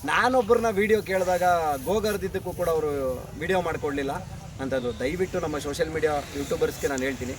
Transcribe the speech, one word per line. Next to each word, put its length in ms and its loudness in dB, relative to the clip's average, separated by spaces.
ನಾನೊಬ್ಬರನ್ನ 640 4
ವಿಡಿಯೋ 320 4
ಕೇಳಿದಾಗ 420 2
ಗೋಗರ್ದಿದ್ದಕ್ಕೂ 640 -2
ಕೂಡ 180 0
ಅವರು 540 0
ವಿಡಿಯೋ 220 2
ಮಾಡ್ಕೊಡ್ಲಿಲ್ಲ 500 -2
ಅಂತದ್ದು. 380 -2
ದಯವಿಟ್ಟು 400 -2
ನಮ್ಮ 180 -2
ಸೋಷಿಯಲ್ 320 -2
ಮೀಡಿಯಾ 240 2
ಯೂಟ್ಯೂಬರ್ಸ್‌ಗೆ 500 0
ನಾನು 160 0
ಹೇಳ್ತೀನಿ 360 -2